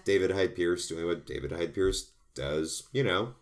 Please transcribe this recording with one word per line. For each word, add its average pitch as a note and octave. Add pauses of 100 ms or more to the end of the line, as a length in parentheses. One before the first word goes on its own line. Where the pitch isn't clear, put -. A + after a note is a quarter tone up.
David F#2
Hyde F#2+
Pierce F2
doing E2
what E2+
David -
Hyde E2
Pierce - (240)
does, D2+
you C3+
know, G#2+